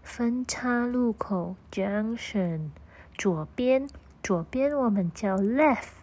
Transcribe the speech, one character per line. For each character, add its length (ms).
分 460
岔 400
路 260
口 420
junction。 960
左 400
边， 320
左 260
边 260
我 140
们 240
叫 240
left 520